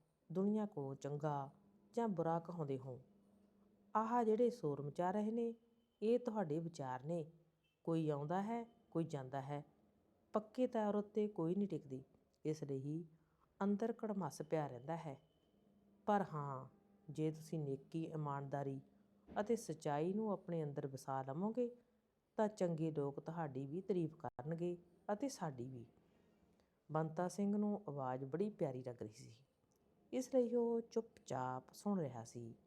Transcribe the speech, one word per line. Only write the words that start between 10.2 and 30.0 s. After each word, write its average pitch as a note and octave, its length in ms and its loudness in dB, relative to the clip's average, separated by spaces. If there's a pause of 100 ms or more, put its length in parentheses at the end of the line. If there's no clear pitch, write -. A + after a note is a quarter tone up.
ਪੱਕੇ A3 340 2
ਤੌਰ G#3+ 280 2
ਉੱਤੇ G#3 340 2
ਕੋਈ F3 260 0
ਨਹੀਂ G3+ 140 2
ਟਿਕਦੀ। C#3+ 360 -6 (400)
ਇਸ D3+ 200 0
ਲਈ C#3 140 -2
ਹੀ D3+ 260 -4 (580)
ਅੰਦਰ G3+ 300 2
ਕੜਮੱਸ G3 500 -2
ਪਿਆ D3+ 240 2
ਰਹਿੰਦਾ C3+ 300 -4
ਹੈ। D#3 240 -8 (840)
ਪਰ G#3 160 6
ਹਾਂ, C#3+ 460 -4 (420)
ਜੇ D#3 200 2
ਤੁਸੀਂ D#3 280 -6
ਨੇਕੀ, C#3+ 460 -4
ਇਮਾਨਦਾਰੀ C#3 760 -2 (600)
ਅਤੇ A3 160 2
ਸੱਚਾਈ D#3+ 560 0
ਨੂੰ G#3+ 200 0
ਆਪਣੇ E3+ 320 -2
ਅੰਦਰ D3 220 -2
ਵਸਾ C3+ 360 -2
ਲਵੋਗੇ, A3 540 0 (600)
ਤਾਂ G#3+ 120 4
ਚੰਗੇ E3+ 420 2
ਲੋਕ C#3+ 300 -2
ਤੁਹਾਡੀ D3+ 460 -4
ਵੀ D3+ 140 -4
ਤਾਰੀਫ F3 360 0
ਕਰਨਗੇ E3 600 -4 (340)
ਅਤੇ G#3+ 160 0
ਸਾਡੀ C3 400 -4
ਵੀ। A#2+ 180 -10 (1040)
ਬੰਤਾ D#3+ 360 2
ਸਿੰਘ G3+ 280 2
ਨੂੰ G#3 320 2
ਆਵਾਜ਼ C3+ 360 -2
ਬੜੀ E3 260 0
ਪਿਆਰੀ C3+ 320 -2
ਲੱਗ B2 200 -8
ਰਹੀ G#2+ 100 -6
ਸੀ, B2 220 -18 (800)